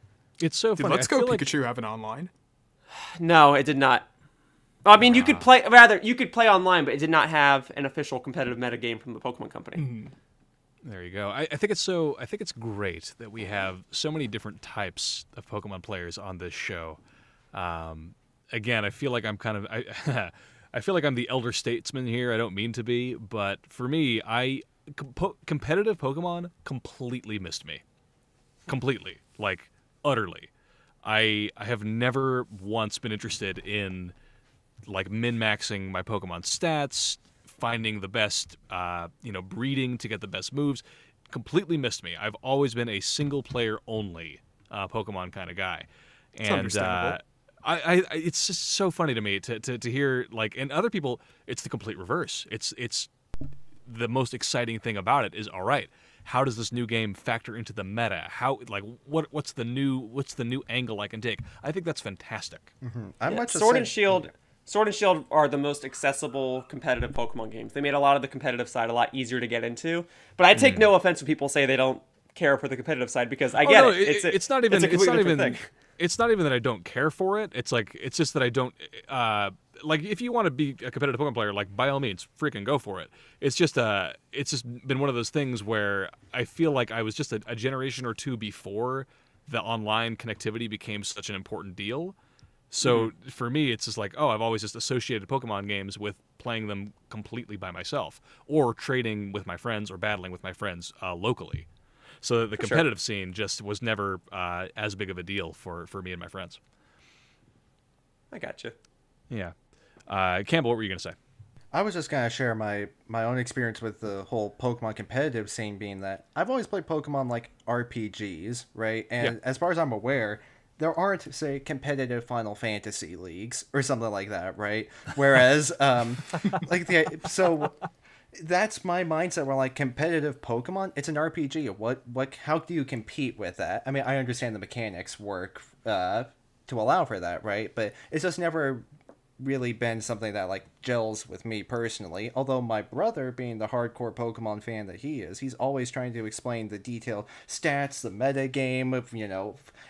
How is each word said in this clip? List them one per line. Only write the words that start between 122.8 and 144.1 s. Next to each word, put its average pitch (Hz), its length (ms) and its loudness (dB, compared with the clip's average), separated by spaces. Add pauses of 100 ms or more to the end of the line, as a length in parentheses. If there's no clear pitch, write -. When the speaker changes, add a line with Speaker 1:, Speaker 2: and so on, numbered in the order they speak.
Speaker 4:
leagues 92 580 -12
or 139 100 0
something 120 280 -2
like 101 200 -4
that, 92 280 -6
right? 104 300 -2 (260)
Whereas, 139 600 8
Speaker 1:
<laughs> - 40 0
Speaker 4:
um, 120 360 4 (520)
like, 175 180 0
the, 160 420 2
so 165 440 2 (720)
that's 180 420 0
my 180 200 0
mindset 160 420 -2
where, 135 100 0
like, 131 180 0
competitive 147 640 -2
Pokemon, 180 560 -4
it's 143 120 -6
an 156 100 -2
R 156 120 0
P 156 180 -2
G. 147 200 -4
What, 107 400 -4
what, 131 260 -4 (100)
how 151 140 0
do 170 160 -8
you 147 100 0
compete 127 540 -6
with 92 200 -8
that? 90 280 -4
I 135 60 -4
mean, 139 120 -2
I 135 120 0
understand 123 380 -4
the 107 60 -8
mechanics 98 600 -10
work, 98 420 -8 (240)
uh, 101 380 0 (440)
to 120 120 -4
allow 147 240 4
for 110 160 -6
that, 87 240 -4
right? 104 300 -4
But 107 200 -4 (180)
it's 156 100 -2
just 180 160 -4
never 156 460 -2 (580)
really 127 300 -2
been 113 280 -2
something 107 340 -6
that, 98 140 -2
like, 95 180 -6 (160)
gels 110 460 -2
with 92 160 -14
me 110 180 -6
personally. 110 720 -6
Although 131 260 0
my 113 220 -2
brother, 139 500 -4
being 120 260 -8
the 107 100 -4
hardcore 120 460 -4